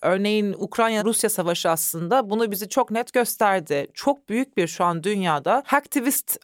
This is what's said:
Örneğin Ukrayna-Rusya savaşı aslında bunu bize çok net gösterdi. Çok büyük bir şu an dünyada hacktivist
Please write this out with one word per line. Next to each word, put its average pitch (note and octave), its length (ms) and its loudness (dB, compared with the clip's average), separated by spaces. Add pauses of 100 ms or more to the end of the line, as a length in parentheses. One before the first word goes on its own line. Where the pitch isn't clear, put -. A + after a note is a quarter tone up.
Örneğin G3+ 560 0
Ukrayna-Rusya A3 720 0
savaşı E3+ 400 -2
aslında F3 600 0
bunu A3 220 0
bize G3 180 -6
çok B3 220 0
net A#3 220 -4
gösterdi. G3 800 0
Çok - 360 -2
büyük B3 280 -2
bir E3+ 100 2
şu F3+ 160 -2
an E3+ 200 0
dünyada F#3+ 640 0
hacktivist - 800 -2